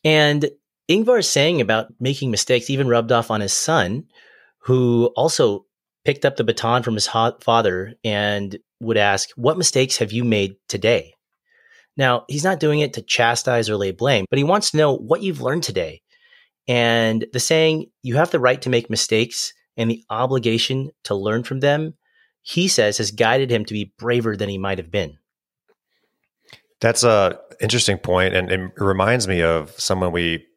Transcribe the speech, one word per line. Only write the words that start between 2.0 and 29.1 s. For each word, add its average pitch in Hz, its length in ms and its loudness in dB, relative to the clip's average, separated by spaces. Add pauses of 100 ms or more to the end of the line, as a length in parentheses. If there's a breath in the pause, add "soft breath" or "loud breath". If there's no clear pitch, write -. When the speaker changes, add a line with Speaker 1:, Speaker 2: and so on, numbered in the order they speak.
Speaker 1:
making 135 300 -2
mistakes 117 380 0
even 135 200 0
rubbed 120 240 2
off 117 180 0
on 107 100 0
his 101 120 -4
son, 127 520 0 (540 soft breath)
who 120 580 2
also 120 500 0 (380)
picked 143 200 -2
up 139 120 0
the 123 80 -2
baton 117 380 0
from 113 120 -2
his 104 120 -2
ho-, 117 340 0
father 107 640 0
and 104 560 -4 (220)
would 113 160 -2
ask, 101 400 2
"What 147 220 0
mistakes 135 400 0
have 104 140 -2
you 120 120 -2
made 101 320 0 (120)
today?" - 460 0 (800 soft breath)
Now, 127 340 0
he's 143 160 -6
not 185 140 0
doing 151 220 2
it 143 140 -2
to 110 80 -12
chastise 117 680 0
or 107 80 -2
lay 98 140 -2
blame, 110 400 0
but 135 80 2
he 143 60 2
wants 196 260 0
to 151 80 -2
know 147 180 4
what 160 260 -2
you've 160 200 -6
learned 143 200 -2
today. 85 380 -6 (680 soft breath)
And 117 680 2
the 127 80 -2
saying, 160 500 0 (120)
"You 123 140 -2
have 170 140 2
the 151 100 0
right 127 220 2
to 131 80 -4
make 117 200 0
mistakes 113 600 -2 (260)
and 113 120 0
the 117 200 -6
obligation 127 800 -2 (140)
to 104 100 -4
learn 107 280 -2
from 131 180 -8
them," 151 340 0 (480)
he 180 260 -2
says 107 300 2
has 104 120 -4
guided 120 400 0
him 107 140 0
to - 80 -10
be 104 260 -8
braver 113 380 -2
than 101 140 -4
he 98 80 -6
might 95 200 -4
have 85 120 -12
been. 80 260 -4 (1600 soft breath)
Speaker 2:
That's 117 240 2
a 101 340 4 (220)
interesting 110 380 0
point, 92 360 0
and 92 160 -2
it 92 260 -4
reminds 98 520 2